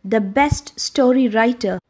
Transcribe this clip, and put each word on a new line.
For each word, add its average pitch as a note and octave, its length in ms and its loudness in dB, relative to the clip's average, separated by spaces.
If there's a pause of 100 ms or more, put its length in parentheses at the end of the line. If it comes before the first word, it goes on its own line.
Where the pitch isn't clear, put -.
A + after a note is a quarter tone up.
the G#3+ 160 0
best C4+ 580 -2
story B3+ 500 2
writer A3 500 -2 (120)